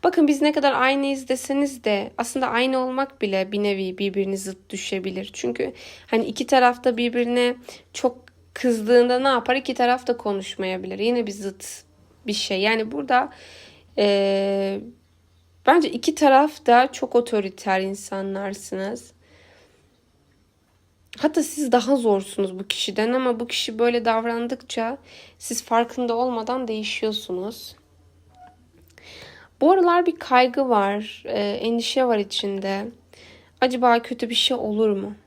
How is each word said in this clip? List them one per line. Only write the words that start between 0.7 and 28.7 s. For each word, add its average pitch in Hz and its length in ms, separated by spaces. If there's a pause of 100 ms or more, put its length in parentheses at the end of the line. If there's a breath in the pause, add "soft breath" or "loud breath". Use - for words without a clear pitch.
aynıyız 269 560
deseniz 269 540
de 208 340
aslında 247 300
aynı 262 300
olmak 254 440
bile 190 300
bir 208 120
nevi 190 340
birbirini 196 400
zıt 190 320
düşebilir. 190 640
Çünkü - 400 (340 loud breath)
hani 226 180
iki 233 220
taraf 247 360
da 240 140
birbirine 240 580 (380 loud breath)
çok - 320 (280)
kızdığında 240 680
ne 269 80
yapar? 254 280
İki 269 180
taraf 247 340
da 233 100
konuşmayabilir. 190 800
Yine 233 280
bir 202 40
zıt 196 520 (440)
bir 208 60
şey. 190 280
Yani 220 300
burada, 269 380 (680 loud breath)
e, 196 840 (840)
bence 311 240
iki 311 260
taraf 294 500
da 247 260
çok - 240
otoriter 202 680
insanlarsınız. 196 1300 (2000 soft breath)
Hatta 302 240
siz 285 280
daha 247 240
zorsunuz 196 640
bu 202 80
kişiden 214 460
ama 254 260
bu 240 80
kişi 220 320
böyle 240 260
davrandıkça 233 920 (400 loud breath)
siz - 260
farkında 233 520
olmadan 240 520
değişiyorsunuz. 214 1080 (1900 loud breath)